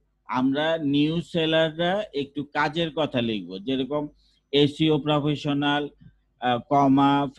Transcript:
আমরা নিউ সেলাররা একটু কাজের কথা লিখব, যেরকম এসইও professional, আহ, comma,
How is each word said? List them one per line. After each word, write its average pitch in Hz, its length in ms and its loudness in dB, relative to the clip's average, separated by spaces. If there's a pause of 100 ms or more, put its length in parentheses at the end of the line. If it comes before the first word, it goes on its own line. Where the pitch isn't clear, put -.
(260)
আমরা 135 520 0
নিউ 151 440 0
সেলাররা 160 920 0
একটু 143 300 -6
কাজের 156 480 -2
কথা 135 300 -2
লিখব, 98 360 -4
যেরকম 131 500 -4 (440)
এসইও 147 480 4
professional, 143 880 -2 (500)
আহ, 123 180 0
comma, 139 720 2 (120)